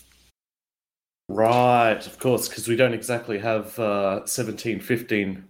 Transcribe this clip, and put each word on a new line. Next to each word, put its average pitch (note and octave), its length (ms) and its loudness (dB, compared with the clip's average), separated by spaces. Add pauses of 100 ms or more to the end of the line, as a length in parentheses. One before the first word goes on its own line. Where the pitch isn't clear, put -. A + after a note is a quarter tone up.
(1300)
Right, A#2 800 4
of - 140 -16
course, B2 280 0
'cause - 200 -8
we A#2 80 2
don't A#2 180 4
exactly A2+ 460 -4
have, A2 400 -4
uh, G2+ 480 0
seventeen A2 520 -4
fifteen G#2 680 -4